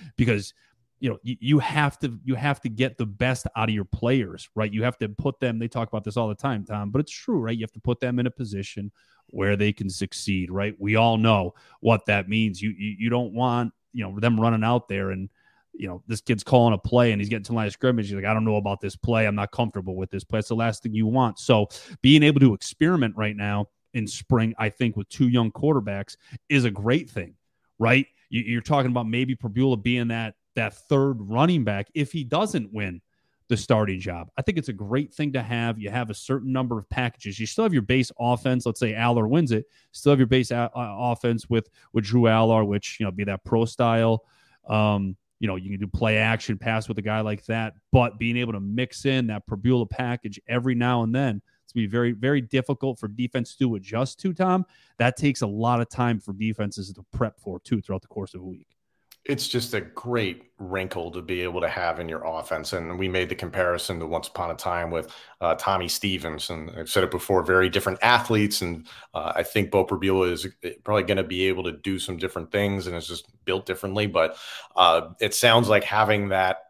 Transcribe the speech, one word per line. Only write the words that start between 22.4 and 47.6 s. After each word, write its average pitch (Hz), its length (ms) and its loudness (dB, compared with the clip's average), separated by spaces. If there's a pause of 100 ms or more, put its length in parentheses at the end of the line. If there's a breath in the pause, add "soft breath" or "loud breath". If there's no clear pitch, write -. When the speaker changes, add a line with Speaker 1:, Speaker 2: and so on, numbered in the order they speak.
Speaker 1:
to 131 120 8
experiment 147 640 0
right 107 200 -2
now 104 300 -2 (280)
in 110 140 -2
spring, 113 500 0
I 110 120 0
think, 117 260 -2
with 104 120 -6
two 127 200 2
young 120 240 4
quarterbacks 104 640 -2 (320 loud breath)
is 139 160 4
a 117 80 2
great 117 360 0
thing, 87 260 -10 (440)
right? 123 280 4 (220)
You, 117 140 -4
you're 117 180 -2
talking 135 300 0
about 120 160 -2
maybe 123 300 -2
Prebula 123 440 0
being 120 280 0
that, 113 260 -6 (220)
that 110 180 -4
third 139 460 2
running 131 420 2
back 101 320 -2
if 147 160 -2
he 156 140 -6
doesn't 131 480 -2
win 98 280 -6 (460)
the 120 100 0
starting 101 440 0
job. 87 360 -8
I 131 60 -6
think 175 160 0
it's 143 120 -6
a - 20 -6
great 107 420 -4
thing 147 200 -2
to 127 100 -2
have. 117 340 -2
You 101 120 -8
have 117 200 -4
a 101 40 -6
certain 135 380 -4
number 127 280 -2
of - 100 -14
packages. 117 480 -4
You 110 80 -4
still - 160 -2
have 214 100 2
your 131 100 4
base 127 360 2
offense. 123 480 0
Let's 113 140 -2
say 107 160 0
Aller 117 320 2
wins 139 240 4
it. 107 140 0 (260 soft breath)
Still - 180 2
have 143 80 6
your 131 80 6
base 127 240 2
a-, 120 260 -2
uh, 110 220 -8
offense 120 500 0
with, 113 200 2 (240 soft breath)
with 110 120 0
Drew 117 220 4
Aller, 113 380 6
which, 101 340 -4
you 107 80 -2
know, 95 60 -4
be 98 120 -6
that 98 200 -6
pro 117 200 2
style. 113 600 2 (440 soft breath)
Um, 104 480 2 (240)
you 110 60 -2
know, 95 80 -2
you 92 160 -10
can 98 80 -8
do 101 80 -6
play 107 320 2
action 110 400 0
pass 113 300 -2
with 107 100 -6
a 101 40 -6
guy 107 180 -2
like 107 260 -4
that, 113 280 -4 (180)